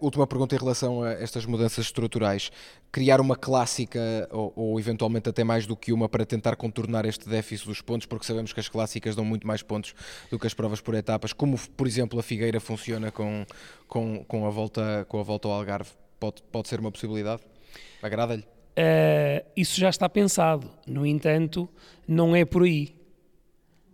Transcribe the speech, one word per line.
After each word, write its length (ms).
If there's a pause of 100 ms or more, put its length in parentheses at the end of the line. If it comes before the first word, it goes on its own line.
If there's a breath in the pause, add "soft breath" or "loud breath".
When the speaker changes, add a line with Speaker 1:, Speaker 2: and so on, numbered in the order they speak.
Speaker 1:
última 260
pergunta 280
em 40
relação 440
a 100
estas 320
mudanças 400
estruturais. 680 (400 loud breath)
Criar 300
uma 160
clássica, 920
ou, 260
ou 240
eventualmente 500
até 120
mais 240
do 100
que 180
uma, 160
para 160
tentar 320
contornar 480
este 240
déficit 360
dos 160
pontos, 240
porque 200
sabemos 260
que 80
as 80
clássicas 480
dão 80
muito 240
mais 140
pontos 340 (340 loud breath)
do 80
que 80
as 80
provas 280
por 140
etapas, 360
como, 260 (200)
por 100
exemplo, 320
a 40
Figueira 360
funciona 500
com, 360 (420 loud breath)
com, 380
com 200
a 40
volta, 580
com 100
a 60
volta 240
ao 60
Algarve. 380 (280)
Pode, 320
pode 160
ser 140
uma 100
possibilidade? 500 (640 loud breath)
Agrada-lhe? 400 (320)
Speaker 2:
Eh, 680 (100)
isso 240
já 100
está 200
pensado. 600 (160)
No 200
entanto, 640 (360 loud breath)
não 300
é 80
por 200
aí. 320 (960)